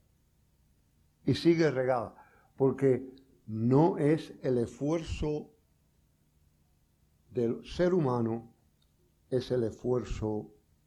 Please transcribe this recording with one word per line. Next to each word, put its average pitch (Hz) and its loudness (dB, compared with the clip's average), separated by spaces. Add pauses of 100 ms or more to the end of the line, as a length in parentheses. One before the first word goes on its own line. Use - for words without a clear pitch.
(1200)
Y 135 2
sigue 165 4
regada, 127 -2 (400)
porque 131 2 (320)
no 127 4
es 156 0
el 127 0
esfuerzo 151 -4 (1800)
del 120 -4
ser 180 0
humano, 120 -2 (760)
es 127 -4
el 123 0
esfuerzo, 110 -4 (340)